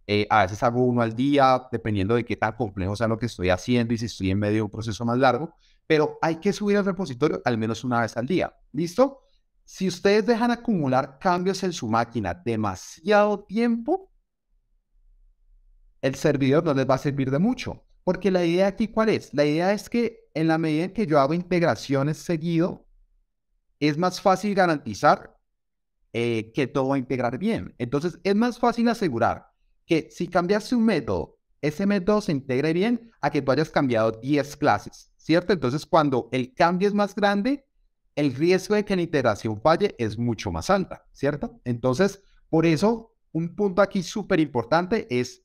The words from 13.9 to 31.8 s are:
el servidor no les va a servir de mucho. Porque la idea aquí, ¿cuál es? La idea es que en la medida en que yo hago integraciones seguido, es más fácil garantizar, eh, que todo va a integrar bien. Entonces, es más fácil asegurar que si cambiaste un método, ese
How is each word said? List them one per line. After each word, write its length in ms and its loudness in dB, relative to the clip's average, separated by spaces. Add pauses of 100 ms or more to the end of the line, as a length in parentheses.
el 140 0
servidor 500 2
no 80 0
les 160 0
va 60 4
a 20 -8
servir 340 -2
de 80 0
mucho. 460 -4 (180)
Porque 280 0
la 120 2
idea 240 2
aquí, 200 -2
¿cuál 220 0
es? 240 -2
La 120 4
idea 260 2
es 160 -4
que 460 -4
en 140 0
la 100 4
medida 280 0
en 80 -10
que 120 -2
yo 140 2
hago 140 2
integraciones 840 0
seguido, 720 -2 (920)
es 180 0
más 240 -2
fácil 340 2
garantizar, 840 0 (760)
eh, 420 -2
que 100 0
todo 240 -2
va 60 0
a 40 0
integrar 380 -4
bien. 400 -4
Entonces, 460 -4
es 120 0
más 220 0
fácil 300 2
asegurar 600 0 (380)
que 260 0
si 160 -6
cambiaste 480 0
un 100 2
método, 520 0 (240)
ese 240 -2